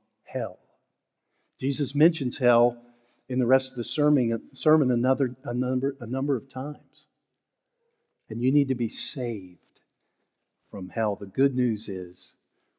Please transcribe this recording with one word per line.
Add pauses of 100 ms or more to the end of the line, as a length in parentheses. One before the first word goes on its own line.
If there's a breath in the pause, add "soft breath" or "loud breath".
(220)
hell. (1000)
Jesus
mentions
hell (480 soft breath)
in
the
rest
of
the
sermon,
sermon
another, (100)
a
number,
a
number
of
times. (1200)
And
you
need
to
be
saved (880)
from
hell.
The
good
news
is (440)